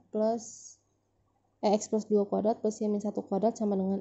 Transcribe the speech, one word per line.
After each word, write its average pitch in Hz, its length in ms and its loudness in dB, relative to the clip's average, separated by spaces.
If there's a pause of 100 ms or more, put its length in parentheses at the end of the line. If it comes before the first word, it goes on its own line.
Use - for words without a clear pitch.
(140)
plus, 220 640 -4 (800)
eh, 208 160 4
X 214 160 -2
plus 214 160 0
dua 208 160 4
kuadrat 202 400 0
plus 214 160 -2
Y 214 80 -2
min 208 160 0
satu 208 240 -4
kuadrat 214 320 0
sama 208 160 0
dengan 190 260 0